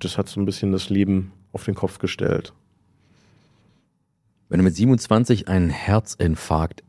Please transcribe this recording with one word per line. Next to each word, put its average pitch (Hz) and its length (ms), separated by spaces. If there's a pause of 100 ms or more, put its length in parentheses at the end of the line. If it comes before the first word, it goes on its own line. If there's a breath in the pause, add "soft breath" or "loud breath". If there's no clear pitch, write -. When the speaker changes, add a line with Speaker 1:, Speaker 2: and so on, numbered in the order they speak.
Speaker 1:
das - 180
hat 98 100
so - 120
ein 98 60
bisschen 98 260
das 95 180
Leben 98 420 (200)
auf - 120
den 98 120
Kopf - 220
gestellt. - 540 (2000 soft breath)
Speaker 2:
Wenn 92 100
du 92 60
mit 90 100
siebenundzwanzig 117 720
einen 90 240
Herzinfarkt 82 1200